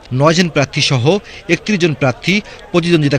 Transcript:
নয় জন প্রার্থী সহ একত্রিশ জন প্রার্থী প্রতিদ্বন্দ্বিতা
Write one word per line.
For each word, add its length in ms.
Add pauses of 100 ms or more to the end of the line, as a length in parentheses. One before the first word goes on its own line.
(120)
নয় 260
জন 160
প্রার্থী 360
সহ 140 (500)
একত্রিশ 260
জন 200
প্রার্থী 340 (380)
প্রতিদ্বন্দ্বিতা 460